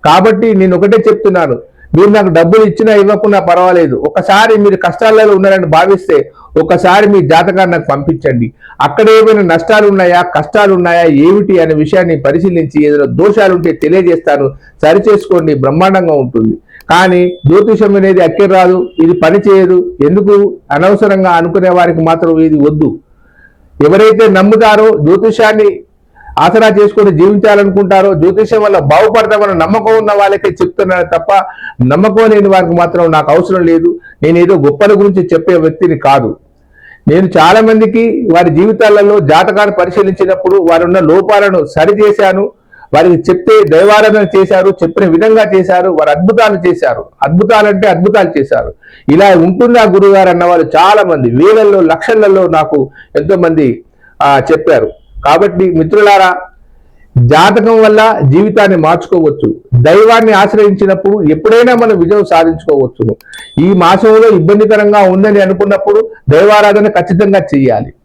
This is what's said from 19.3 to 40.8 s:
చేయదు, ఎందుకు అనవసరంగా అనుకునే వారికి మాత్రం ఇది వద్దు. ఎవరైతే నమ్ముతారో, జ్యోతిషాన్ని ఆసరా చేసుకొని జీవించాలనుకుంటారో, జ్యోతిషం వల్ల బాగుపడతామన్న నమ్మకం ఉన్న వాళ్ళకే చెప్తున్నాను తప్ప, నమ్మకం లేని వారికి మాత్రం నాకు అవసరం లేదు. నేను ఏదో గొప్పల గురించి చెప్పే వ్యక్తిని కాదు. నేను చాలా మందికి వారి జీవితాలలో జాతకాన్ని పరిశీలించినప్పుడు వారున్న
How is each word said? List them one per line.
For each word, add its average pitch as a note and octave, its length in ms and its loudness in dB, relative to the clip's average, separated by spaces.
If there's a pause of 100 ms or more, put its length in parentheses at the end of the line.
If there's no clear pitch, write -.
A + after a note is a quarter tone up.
చేయదు, F#3 320 2 (280)
ఎందుకు G3+ 280 0 (400)
అనవసరంగా F#3+ 640 0
అనుకునే F3+ 400 -2
వారికి E3 280 -2
మాత్రం E3 240 -2 (140)
ఇది D3+ 120 0 (100)
వద్దు. D3+ 200 -2 (1000)
ఎవరైతే A3 380 4 (140)
నమ్ముతారో, G#3+ 500 2 (160)
జ్యోతిషాన్ని G#3+ 640 0 (720)
ఆసరా F3+ 240 2 (100)
చేసుకొని G#3 420 2
జీవించాలనుకుంటారో, G3 880 0 (120)
జ్యోతిషం G#3+ 440 0
వల్ల G3 120 0 (140)
బాగుపడతామన్న G#3+ 680 0
నమ్మకం G#3+ 400 -2
ఉన్న G#3 180 -2
వాళ్ళకే G3 300 0 (100)
చెప్తున్నాను F3+ 540 -2
తప్ప, - 180 -4 (600)
నమ్మకం G#3 400 0
లేని G3+ 220 2
వారికి F3 280 0
మాత్రం E3+ 220 -2 (120)
నాకు C#3+ 180 -2
అవసరం F3+ 380 -2
లేదు. E3 180 0 (340)
నేను E3 200 0
ఏదో F#3 120 2 (100)
గొప్పల F3 340 0
గురించి F#3+ 320 0
చెప్పే E3+ 320 0
వ్యక్తిని D#3+ 420 -2
కాదు. C3 240 0 (800)
నేను F3+ 180 0 (100)
చాలా F3 220 4 (100)
మందికి A3 340 0 (320)
వారి F3 240 2
జీవితాలలో G#3 560 2 (160)
జాతకాన్ని G3 480 0
పరిశీలించినప్పుడు F#3 800 -2 (120)
వారున్న F3 320 0 (100)